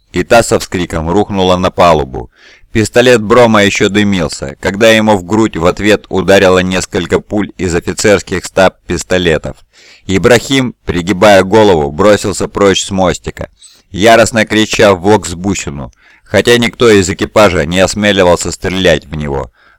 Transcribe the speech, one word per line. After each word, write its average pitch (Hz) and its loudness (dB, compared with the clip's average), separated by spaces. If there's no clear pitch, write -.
и 90 -4
та 117 4
со 110 -2
вскриком 85 -6
рухнула 95 0
на 92 -2
палубу. 71 0
Пистолет 120 2
Брома 110 4
еще 101 0
дымился, 92 -2
когда 101 0
ему 110 2
в 90 -10
грудь 107 -2
в 80 0
ответ 101 0
ударило 92 2
несколько 92 -4
пуль 101 -6
из 85 -4
офицерских 92 -2
стаб-пистолетов. 90 -2
Ибрахим, 117 0
пригибая 92 2
голову, 95 2
бросился 98 0
прочь 98 0
с - -12
мостика, 90 -4
яростно 110 2
крича 107 0
в 87 -4
вокс-бусину, 87 -4
хотя 117 0
никто 120 0
из 98 2
экипажа 95 0
не 90 -2
осмеливался 92 0
стрелять 87 -2
в 73 -16
него. 69 -8